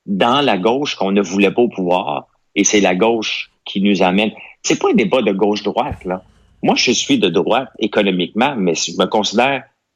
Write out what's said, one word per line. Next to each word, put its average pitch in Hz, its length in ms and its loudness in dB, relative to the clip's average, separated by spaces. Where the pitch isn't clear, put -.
dans 117 340 0
la 120 180 2
gauche 123 360 -2
qu'on 98 180 -2
ne 101 100 2
voulait 95 280 2
pas 120 120 0
au 120 60 4
pouvoir, 90 600 -2
et 101 100 2
c'est 104 160 2
la 92 140 2
gauche 110 560 -2
qui - 160 -6
nous 98 220 2
amène. 98 280 2
C'est - 160 0
pas 403 120 0
un 339 40 2
débat 131 280 2
de 104 100 0
gauche-droite, 104 720 -2
là. 92 180 -6
Moi, - 140 2
je - 160 0
suis - 260 0
de 101 100 2
droite 98 400 0
économiquement, 104 800 0
mais 92 180 0
je - 240 -6
me 95 60 2
considère 113 600 0